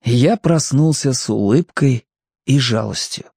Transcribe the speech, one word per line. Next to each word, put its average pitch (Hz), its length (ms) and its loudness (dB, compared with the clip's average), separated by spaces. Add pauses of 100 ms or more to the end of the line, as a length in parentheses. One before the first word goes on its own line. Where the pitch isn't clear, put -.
Я 123 320 2
проснулся 151 760 0
с - 160 -6
улыбкой 117 760 0 (400)
и 135 140 2
жалостью. 110 760 -6